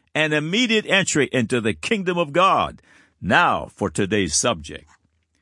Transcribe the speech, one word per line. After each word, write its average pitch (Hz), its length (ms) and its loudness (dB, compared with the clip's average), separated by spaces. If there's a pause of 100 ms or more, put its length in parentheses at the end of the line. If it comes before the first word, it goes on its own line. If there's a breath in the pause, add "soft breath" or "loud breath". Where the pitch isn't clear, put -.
(180)
and 151 160 0
immediate 208 540 0
entry 160 460 2
into 120 280 0
the 104 140 0
kingdom 180 420 -4
of 160 160 -2
God. 147 480 2 (400 soft breath)
Now 120 540 2
for 98 160 -2
today's 95 460 0
subject. 78 520 -4 (540)